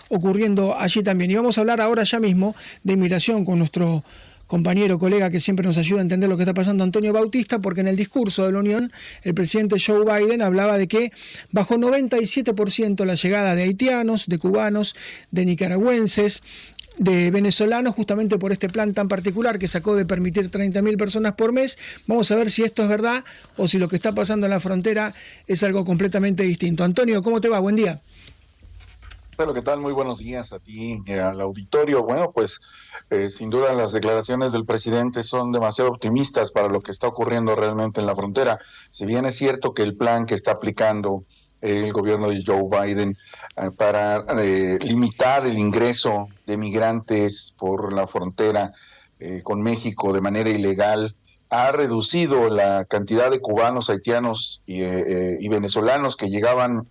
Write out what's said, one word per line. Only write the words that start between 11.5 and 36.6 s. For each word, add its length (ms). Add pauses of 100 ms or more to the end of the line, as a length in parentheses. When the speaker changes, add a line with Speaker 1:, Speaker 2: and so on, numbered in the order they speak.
Speaker 1:
bajó 280
noventa 420
y 60
siete 280
por 160
ciento 340
la 120
llegada 400
de 80
haitianos, 640
de 100
cubanos, 560 (380)
de 140
nicaragüenses, 960 (520)
de 360
venezolanos, 640
justamente 420
por 140
este 160
plan 260
tan 140
particular 500
que 80
sacó 300
de 100
permitir 420
treinta 320
mil 160
personas 380
por 160
mes. 260 (300)
Vamos 240
a 60
ver 160
si 100
esto 220
es 40
verdad 360 (320)
o 100
si 120
lo 100
que 80
está 160
pasando 340
en 40
la 100
frontera 520 (360)
es 160
algo 200
completamente 600
distinto. 400
Antonio, 360
¿cómo 200
te 80
va? 100
Buen 160
día. 260 (1400)
Speaker 2:
Bueno, 160
¿qué 80
tal? 200
Muy 120
buenos 260
días 340
a 80
ti 440
y 80
al 300
auditorio. 600
Bueno, 300
pues, 260 (520)
eh, 180
sin 220
duda 240
las 180
declaraciones 580
del 140
presidente 580
son 300
demasiado 380
optimistas 600
para 180